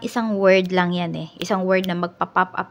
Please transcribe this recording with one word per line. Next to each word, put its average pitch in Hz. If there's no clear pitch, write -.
isang 226
word 190
lang 180
yan 170
eh. 160
Isang 190
word 190
na 175
magpa-pop 175
up -